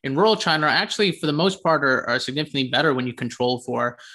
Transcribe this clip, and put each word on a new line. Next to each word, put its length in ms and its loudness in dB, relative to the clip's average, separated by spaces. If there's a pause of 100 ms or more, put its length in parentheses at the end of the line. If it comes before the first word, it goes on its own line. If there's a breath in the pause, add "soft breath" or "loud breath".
in 140 -4
rural 180 4
China 320 0
are 40 4
actually, 420 0
for 140 -6
the 60 0
most 300 0
part, 220 2
are, 240 2
are 100 0
significantly 500 -4
better 260 2
when 120 -2
you 60 -6
control 480 -2
for, 360 -4 (180 loud breath)